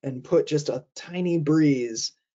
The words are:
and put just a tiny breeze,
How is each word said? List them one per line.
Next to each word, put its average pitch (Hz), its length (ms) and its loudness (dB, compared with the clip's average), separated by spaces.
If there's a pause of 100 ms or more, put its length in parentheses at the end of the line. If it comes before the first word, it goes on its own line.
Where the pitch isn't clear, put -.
and 127 200 -8
put - 240 2
just 147 220 -2
a 127 160 -6 (100)
tiny 175 440 -2
breeze, 143 720 2 (220)